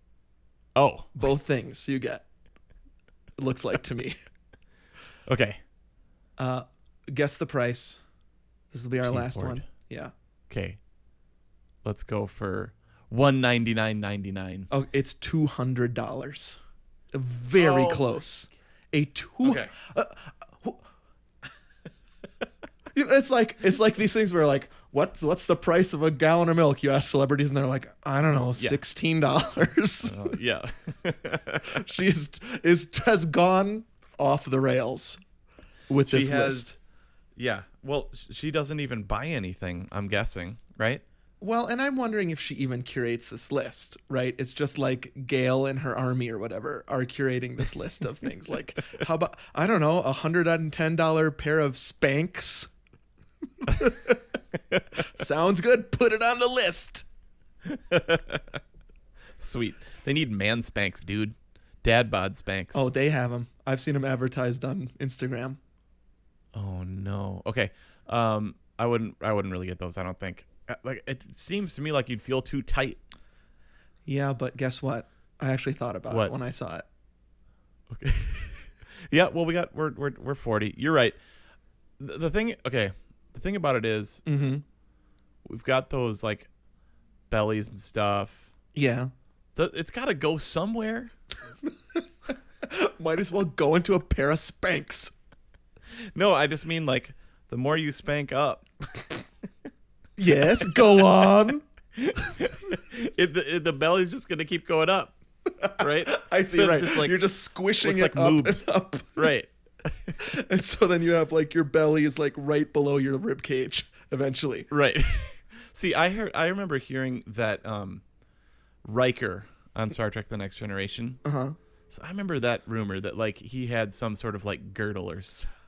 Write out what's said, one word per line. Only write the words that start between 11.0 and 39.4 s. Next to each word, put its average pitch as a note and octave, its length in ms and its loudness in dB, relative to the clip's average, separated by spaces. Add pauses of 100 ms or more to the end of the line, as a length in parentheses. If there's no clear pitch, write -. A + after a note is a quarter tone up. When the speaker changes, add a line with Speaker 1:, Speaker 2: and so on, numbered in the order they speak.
Speaker 1:
Let's G#2 160 -4
go G2+ 240 -4
for G2 480 -6 (360)
one C3+ 300 6
ninety-nine A2+ 600 2
ninety-nine. F#2+ 720 -6
Speaker 2:
Oh, C3+ 200 0
it's C#3 220 -2
two - 320 -2
hundred B2 480 -2
dollars. B2 640 -10 (560)
Very C3+ 720 4
Speaker 1:
Oh. F3 60 4
Speaker 2:
close. C#3+ 600 -2 (420)
A D3 140 2
two-, - 220 -8 (240)
Speaker 1:
Okay. B2 180 -2 (260)
Speaker 2:
uh, - 100 2 (580)
who-, - 140 -6 (680)
<laughs> - 60 -16 (1500)
you C#4 100 2
know, - 80 -2
it's C4+ 160 6
like, A#3 320 4
it's F#3 180 4
like G#3+ 180 6
these G#3 160 2
things G#3+ 200 2
where, D#3+ 140 6
like, C#3 200 2 (220)
"What's, - 320 0
what's D#3+ 240 0
the F3 100 4
price F3+ 380 4
of D3 80 -2
a D#3+ 80 4
gallon D#3+ 400 4
of E3 60 4
milk?" D3+ 260 6
You C#3 80 4
ask C3+ 180 4
celebrities, C#3 420 2
and C#3 60 -2
they're C3+ 120 2
like, C3 200 -2 (160)
"I C#3 200 0
don't D#3 100 4
know, B2+ 140 2 (100)
Speaker 1:
Yeah. A#2+ 120 0
Speaker 2:
sixteen D#3+ 500 0
dollars." - 960 2
<laughs> - 20 -10
Speaker 1:
Uh, - 120 -6 (100)
yeah. A2+ 260 -2 (400)
<laughs> - 800 -6
Speaker 2:
She - 220 0
is, D3 240 2 (320)
is, E3+ 260 6 (160)
has G3 200 6
gone F#3+ 580 4 (340)
off C#3+ 260 2
the C3 160 0
rails B2+ 580 0 (720)
with C#3 220 4
Speaker 1:
She C3+ 100 4
Speaker 2:
this C#3 100 2
Speaker 1:
has, C#3 160 2 (100)
Speaker 2:
list. - 220 -8 (600)
Speaker 1:
yeah. A2+ 240 -2 (200)
Well, C#3 320 -4
sh-, - 120 -16 (100)
she D#3 160 -6
doesn't D3+ 300 -2
even B2 220 -6
buy G#2+ 240 -4
anything, F#2 680 -6